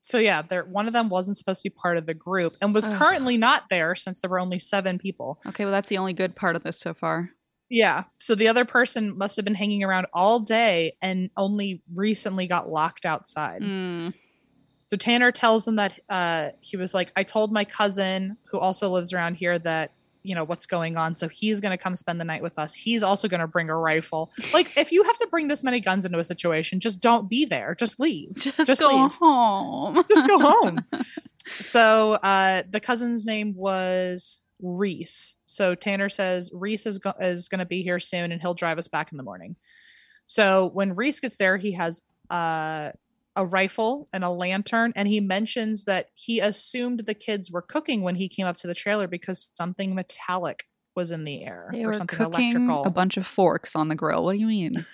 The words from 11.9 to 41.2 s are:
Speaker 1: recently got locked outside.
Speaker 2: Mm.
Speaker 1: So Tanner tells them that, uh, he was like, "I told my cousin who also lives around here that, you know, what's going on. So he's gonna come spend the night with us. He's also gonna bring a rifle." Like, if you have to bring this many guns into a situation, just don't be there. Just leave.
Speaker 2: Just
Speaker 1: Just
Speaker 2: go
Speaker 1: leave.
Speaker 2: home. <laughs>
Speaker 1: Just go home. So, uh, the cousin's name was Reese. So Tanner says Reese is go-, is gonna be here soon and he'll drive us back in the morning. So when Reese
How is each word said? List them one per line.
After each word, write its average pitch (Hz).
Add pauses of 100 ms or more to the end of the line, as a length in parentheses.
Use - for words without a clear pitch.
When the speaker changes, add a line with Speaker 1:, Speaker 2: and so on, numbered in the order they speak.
Speaker 1:
recently 190
got 175
locked 156
outside. 151
Speaker 2:
Mm. 185 (720)
Speaker 1:
So 208
Tanner 240
tells 226
them 220
that, 202 (120)
uh, 170 (100)
he -
was 180
like, 180
"I 196
told 214
my 208
cousin 190 (140)
who 202
also 190
lives 180
around 175
here 175
that, 160 (320)
you 190
know, 170
what's 160
going 165
on. 160
So 165
he's 214
gonna 190
come 180
spend 170
the 165
night 160
with 165
us. 151
He's 226
also 196
gonna 170
bring 165
a 156
rifle." 160 (200)
Like, 330
if 285
you 370
have 453
to 453
bring 320
this 294
many 247
guns 190
into 180
a 170
situation, 165
just 196
don't 226
be 254
there. 151
Just 226
leave. 240
Speaker 2:
Just 277
Speaker 1:
Just 262
Speaker 2:
go 302 (160)
Speaker 1:
leave. 285
Speaker 2:
home. 240
<laughs> -
Speaker 1:
Just 403
go 392
home. 285 (600)
So, 220
uh, 190
the 208
cousin's 233
name 214
was 185 (200)
Reese. 180 (100)
So 185
Tanner 196
says 185
Reese 202
is 202
go-, 196
is 180
gonna 185
be 180
here 175
soon 175
and 170
he'll 180
drive 165
us 170
back 156
in 156
the 135
morning. 95 (720)
So 190
when 196
Reese 233